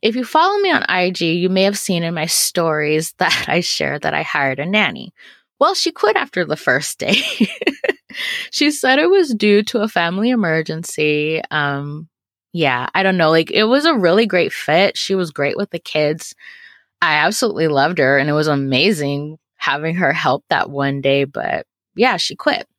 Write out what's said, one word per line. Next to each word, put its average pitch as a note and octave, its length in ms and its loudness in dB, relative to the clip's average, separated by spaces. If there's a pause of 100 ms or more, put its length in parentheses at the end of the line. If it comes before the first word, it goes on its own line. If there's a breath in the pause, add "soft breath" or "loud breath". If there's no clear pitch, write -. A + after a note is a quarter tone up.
if A3+ 140 0
you B3+ 80 -4
follow F#4 340 2
me G4 120 2
on D4+ 120 2
I F3+ 280 0
G, E3+ 220 -2
you F3 160 0
may F#3+ 140 2
have G3+ 160 0
seen F3 240 -2
in E3+ 100 -4
my D#3+ 140 -4
stories D#3 880 -2
<laughs> - 60 -20
that - 300 0
I E3+ 120 2
shared D3 420 -4
that D#3 100 -2
I D3+ 100 -2
hired C#3 360 -2
a D3 80 -6
nanny. F3+ 480 -4 (440 loud breath)
Well, E4+ 160 2
she F4 180 -2
quit G#4 240 0
after F#3+ 280 -4
the D3+ 140 -4
first - 400 -2
day. A#3 240 0 (160)
<laughs> G#3+ 80 4 (1040 loud breath)
She D4 200 0
said C4+ 280 2
it D#4+ 100 2
was F4+ 260 4
due G#3 300 4
to A3 160 -2
a G#3+ 80 -2
family F#3 420 0
emergency. D#3+ 1080 -2 (100)
Um, D3 580 -4 (440)
yeah, C3 420 0
I F#3+ 80 2
don't F#3+ 140 2
know. D#3+ 140 4
Like, D#3+ 200 4
it G#3+ 140 2
was C4+ 220 2
a E4 80 4
really G3 320 4
great F3+ 260 0
fit. F3 440 2
She - 180 -4
was F3+ 160 -2
great C#3+ 260 -2
with G3+ 140 -6
the E3+ 80 -8
kids. D#3 560 -2 (680 loud breath)
I D#3+ 140 2
absolutely D#3+ 540 0
loved D3+ 300 2
her, C#3 200 4
and C#3+ 100 2
it D3 60 2
was D3+ 140 2
amazing C#3+ 880 0 (180)
having D3+ 400 -2
her E3 160 2
help C#3+ 380 -2
that - 200 0
one C#3 300 -2
day. C#3 240 2
But - 420 -6 (280)
yeah, A3+ 220 2
she - 180 -6
quit. - 320 -4 (120)